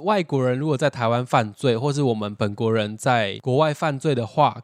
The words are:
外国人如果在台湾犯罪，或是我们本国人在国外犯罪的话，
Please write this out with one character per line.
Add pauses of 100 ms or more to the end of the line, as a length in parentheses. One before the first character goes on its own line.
外
国
人
如
果
在
台
湾
犯
罪，
或
是
我
们
本
国
人
在
国
外
犯
罪
的
话，